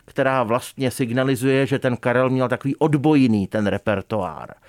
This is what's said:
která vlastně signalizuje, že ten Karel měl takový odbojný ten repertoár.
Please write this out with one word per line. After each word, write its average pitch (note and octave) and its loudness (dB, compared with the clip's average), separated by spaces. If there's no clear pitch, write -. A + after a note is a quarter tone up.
která C3 0
vlastně C3 -4
signalizuje, C3 0
že C3+ -2
ten B2 -2
Karel B2+ 0
měl B2+ 0
takový C3 -4
odbojný C3+ 2
ten G#2+ -2
repertoár. G2 -4